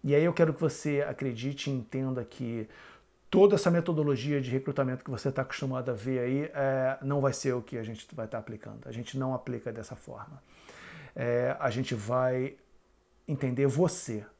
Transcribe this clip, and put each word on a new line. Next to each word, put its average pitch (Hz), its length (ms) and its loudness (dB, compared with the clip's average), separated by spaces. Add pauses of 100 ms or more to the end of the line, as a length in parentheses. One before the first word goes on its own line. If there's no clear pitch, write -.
E 143 120 6
aí 156 80 8
eu 170 80 4
quero 160 200 6
que - 80 -4
você 143 480 0
acredite 135 640 -4
e - 20 0
entenda 131 520 -4
que 117 440 -6 (640)
toda 202 240 10
essa 185 160 4
metodologia 147 680 2
de 123 100 -4
recrutamento 131 540 -2
que 139 80 -10
você 127 180 -2
tá 135 120 -4
acostumado 127 500 -4
a - 20 0
ver 127 240 -2
aí, 135 340 0
é, 135 500 0
não 139 180 0
vai 135 120 4
ser 131 200 0
o 123 100 0
que 120 160 -8
a 113 60 -4
gente 110 280 -10
vai 113 140 -6
tá 113 100 -8
aplicando. 107 520 -10
A - 20 -12
gente 117 260 -8
não 131 160 -2
aplica 123 400 -6
dessa 110 220 -10
forma. 135 480 -16 (720)
É, 123 460 2
a 135 100 2
gente 123 240 -2
vai 127 640 0 (720)
entender 135 400 2
você. 120 580 0 (140)